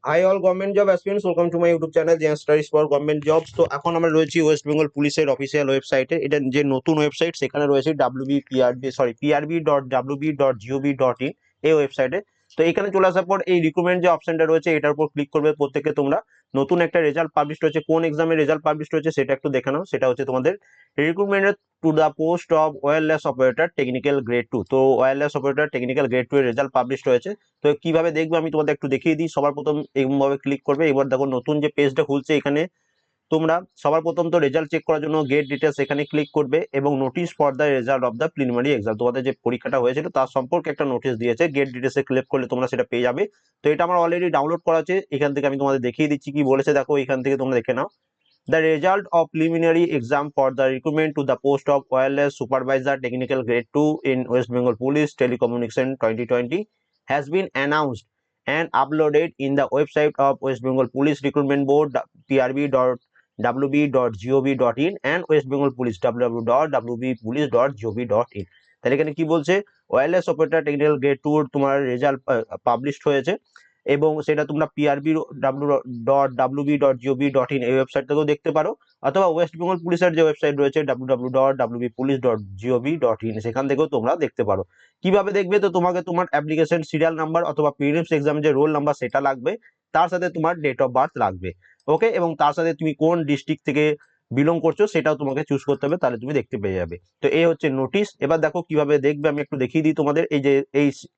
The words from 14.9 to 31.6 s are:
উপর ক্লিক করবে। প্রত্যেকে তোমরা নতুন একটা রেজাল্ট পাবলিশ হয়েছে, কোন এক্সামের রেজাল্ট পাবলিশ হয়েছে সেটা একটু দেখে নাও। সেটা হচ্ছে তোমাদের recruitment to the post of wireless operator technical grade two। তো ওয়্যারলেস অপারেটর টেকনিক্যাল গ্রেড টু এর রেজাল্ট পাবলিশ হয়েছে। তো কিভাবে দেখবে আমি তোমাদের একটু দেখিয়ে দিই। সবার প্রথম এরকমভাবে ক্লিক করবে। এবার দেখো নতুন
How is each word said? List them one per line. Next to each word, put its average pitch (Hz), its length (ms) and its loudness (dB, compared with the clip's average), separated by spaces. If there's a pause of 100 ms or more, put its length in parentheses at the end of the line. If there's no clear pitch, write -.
উপর 147 140 0
ক্লিক 147 240 -6
করবে। 151 220 2
প্রত্যেকে 147 400 -2
তোমরা 139 260 0 (380)
নতুন 139 240 2
একটা 170 200 2
রেজাল্ট 156 340 0
পাবলিশ 147 280 -2
হয়েছে, 156 260 0
কোন 165 160 2
এক্সামের 160 340 0
রেজাল্ট 151 240 2
পাবলিশ 151 300 -2
হয়েছে 156 180 -2
সেটা 139 220 -2
একটু 143 160 -4
দেখে 131 220 -2
নাও। 151 140 -4
সেটা 131 240 -2
হচ্ছে 127 160 -2
তোমাদের 131 300 0 (440)
recruitment 196 580 0 (280)
to 160 80 4
the 156 160 4 (120)
post 170 300 -2 (120)
of 156 60 2 (180)
wireless 156 440 0
operator 131 380 2 (100)
technical 131 380 0 (120)
grade 120 240 0
two। - 180 -2
তো 135 80 2 (180)
ওয়্যারলেস 139 400 0
অপারেটর 139 320 0
টেকনিক্যাল 131 380 -2
গ্রেড 127 240 0
টু 143 60 2
এর 139 80 4
রেজাল্ট 123 280 -2
পাবলিশ 127 360 -2
হয়েছে। 123 220 2 (320)
তো 147 200 4
কিভাবে 160 280 2
দেখবে 160 260 -2
আমি 160 140 -2
তোমাদের 151 240 0
একটু 180 140 -6
দেখিয়ে 147 260 0
দিই। 160 140 -2
সবার 143 240 0
প্রথম 147 300 -4 (120)
এরকমভাবে 139 440 2
ক্লিক 139 260 -4
করবে। 147 240 0
এবার 139 200 2
দেখো 135 180 0
নতুন 139 340 -2